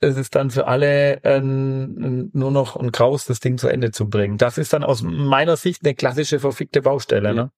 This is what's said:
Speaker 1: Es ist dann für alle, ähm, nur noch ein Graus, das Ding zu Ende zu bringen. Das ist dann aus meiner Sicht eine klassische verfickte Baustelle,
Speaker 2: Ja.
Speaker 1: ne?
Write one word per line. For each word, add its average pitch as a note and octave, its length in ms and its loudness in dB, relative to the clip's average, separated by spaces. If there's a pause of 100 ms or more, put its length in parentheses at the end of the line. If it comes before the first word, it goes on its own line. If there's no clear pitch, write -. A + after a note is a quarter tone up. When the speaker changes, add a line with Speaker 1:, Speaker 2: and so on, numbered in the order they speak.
Speaker 1:
Es C#3 180 2
ist C3+ 160 -4
dann C#3 160 2
für C3 160 -2
alle, C#3+ 580 2
ähm, C3+ 1080 -2
nur C3+ 160 0
noch C#3 260 0
ein B2 160 -4
Graus, C3 320 2
das - 160 -4
Ding B2+ 180 -2
zu B2+ 100 0
Ende B2 240 0
zu G#2 160 -4
bringen. G#2 280 0
Das A#2+ 220 0
ist D#3 160 -4
dann D3+ 100 2
aus A#2+ 180 0
meiner D3 540 2
Sicht F3+ 280 -4
eine D3 100 2
klassische C#3 440 -2
verfickte C#3 440 -2
Baustelle, A#2 480 2
Speaker 2:
Ja. A2 40 0
Speaker 1:
ne? A#2+ 240 -2